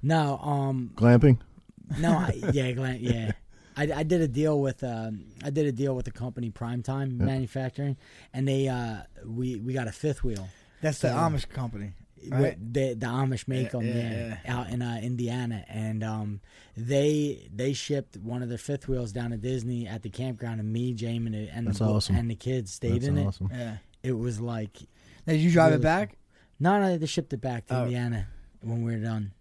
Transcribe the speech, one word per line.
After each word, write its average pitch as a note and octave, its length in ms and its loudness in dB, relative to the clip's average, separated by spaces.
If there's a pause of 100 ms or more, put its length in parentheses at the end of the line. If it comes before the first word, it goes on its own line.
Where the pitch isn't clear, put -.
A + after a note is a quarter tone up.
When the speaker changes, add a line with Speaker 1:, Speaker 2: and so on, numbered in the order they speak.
Speaker 1:
No, D3 380 2
um, C3+ 560 -2
Speaker 2:
Glamping? A#2+ 420 10 (640)
Speaker 1:
no, E3 140 4
I, E3 200 2 (120)
Speaker 3:
<laughs> - 80 2
Speaker 1:
yeah, C3 180 0
glam, B2+ 300 -4
yeah. A#2 320 0 (440)
I, D3 160 0
I D3 100 0
did E3 180 4
a D#3 60 2
deal D3 340 2
with, C3+ 220 -2
um, A2+ 420 -6 (180)
I C#3+ 60 -4
did D3 180 2
a C#3 60 0
deal C3+ 220 0
with B2 100 -4
the A#2 60 -8
company A#2+ 380 -6
Primetime B2 720 -4
Speaker 2:
Yeah. B2 60 2
Speaker 1:
Manufacturing, C3 720 -2 (360)
and C3 140 0
they, C3+ 220 2
uh, A#2 300 -4 (280)
we, B2 300 -4
we A#2+ 160 -6
got B2+ 140 -2
a G#2+ 40 -6
fifth D3 320 -2
wheel. G#2 240 -2 (340)
Speaker 3:
That's D#3 180 0
the B2+ 100 2
Speaker 1:
So A#2+ 60 -2
Speaker 3:
Amish D#3 340 0
company, A2+ 420 -6 (380)
Speaker 1:
What C3+ 120 0
Speaker 3:
right? A#2 320 0
Speaker 1:
the, C3+ 200 0
the A2+ 140 -6
Amish C3 400 -2
make C3 260 -2
Speaker 3:
Yeah, B2+ 60 -2
Speaker 1:
'em, A#2 60 -2
Speaker 3:
yeah, A#2+ 80 -2
Speaker 1:
yeah, A#2 420 -4 (100)
Speaker 3:
yeah. B2 120 -4
Speaker 1:
out B2 120 -6
in, B2 120 -4
uh, A#2 220 -4
Indiana, A#2+ 640 -4
and, A2 360 -4
um, G#2+ 360 -6 (380)
they, C#3+ 760 0
they B2+ 200 -2
shipped C#3 440 -4
one A#2+ 260 -6
of A#2+ 60 -6
their A#2+ 80 -6
fifth C#3+ 300 -6
wheels B2 240 -2
down A#2+ 200 -4
to A2+ 60 -6
Disney A#2+ 500 -4
at G#2 160 -8
the A2 60 -8
campground, A2+ 520 -6
and G#2+ 100 -2
me, B2 220 -2
Jamie, A#2 340 -4
and, G#2+ 220 -6
and A#2 180 -6
Speaker 2:
That's G2+ 120 -2
Speaker 1:
the A2 60 4
bo-, G#2+ 100 4
Speaker 2:
awesome. G#2 200 2
Speaker 1:
and A#2 140 2
the A2+ 60 -4
kids B2+ 360 -4
stayed A#2 300 0
Speaker 2:
That's B2+ 60 -2
Speaker 1:
in A#2 100 2 (100)
Speaker 2:
awesome. F#2+ 240 -4
Speaker 1:
it. B2+ 60 -10
Speaker 3:
Yeah. A2+ 200 -8 (260)
Speaker 1:
It B2+ 100 -2
was A#2 260 -2
like A2+ 380 -6 (500)
Speaker 3:
Now, D#3+ 60 2
did D#3 80 4
you E3+ 100 6
drive D#3+ 200 10
it D#3 40 6
Speaker 1:
really D3 80 4
Speaker 3:
back? F3+ 340 2 (420)
Speaker 1:
No, F#3 200 6
no, F#3+ 180 4
they D#3+ 80 0
shipped - 280 -2
it A#2+ 80 -6
back B2 260 -4
to B2+ 120 0
Speaker 3:
Oh. B2 40 2
Speaker 1:
Indiana A#2+ 440 -2 (340)
when A#2 220 -2
we A#2 100 -2
were A2+ 80 -2
done. A2 400 -4